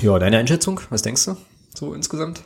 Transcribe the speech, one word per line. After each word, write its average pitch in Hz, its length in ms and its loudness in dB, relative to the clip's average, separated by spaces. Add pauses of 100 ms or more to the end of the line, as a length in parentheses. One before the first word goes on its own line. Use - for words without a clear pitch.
Ja, 101 200 6
deine 107 180 4
Einschätzung, 165 420 0 (100)
was - 120 -2
denkst 117 220 0
du, 190 120 -4 (380)
so 151 180 -8
insgesamt, 160 540 -8